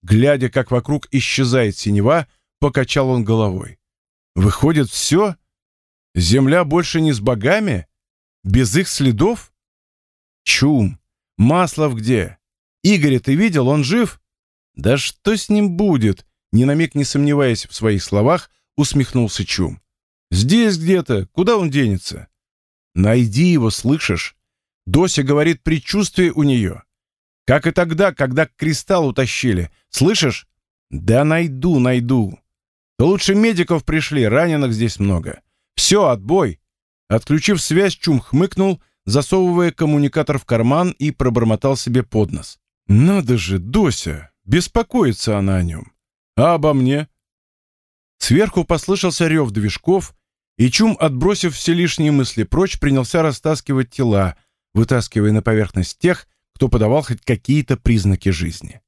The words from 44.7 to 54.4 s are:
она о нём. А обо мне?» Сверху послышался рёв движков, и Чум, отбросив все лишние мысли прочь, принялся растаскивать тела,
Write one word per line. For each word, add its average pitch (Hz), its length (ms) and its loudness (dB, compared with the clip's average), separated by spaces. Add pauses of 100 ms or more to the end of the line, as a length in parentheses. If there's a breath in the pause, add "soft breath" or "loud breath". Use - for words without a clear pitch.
она 98 180 0
о 90 80 0
нём. 80 300 -8 (420)
А 165 200 4
обо 151 180 0
мне?» 139 340 0 (1120)
Сверху 185 480 0
послышался 175 600 -2
рёв 156 240 0
движков, 110 600 -2 (440)
и 123 120 4
Чум, 220 300 0
отбросив 160 560 0
все - 180 -2
лишние 165 380 0
мысли 131 320 0
прочь, 180 340 -2
принялся 139 440 0
растаскивать 139 720 -2
тела, 101 440 0 (380)